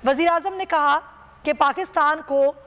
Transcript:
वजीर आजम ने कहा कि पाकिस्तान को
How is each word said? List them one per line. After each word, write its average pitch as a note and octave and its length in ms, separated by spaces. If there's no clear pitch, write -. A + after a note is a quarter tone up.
वजीर C#4 220
आजम E4+ 260
ने F#4+ 120
कहा D4 320
कि D4 80
पाकिस्तान D#4 680
को C#4 340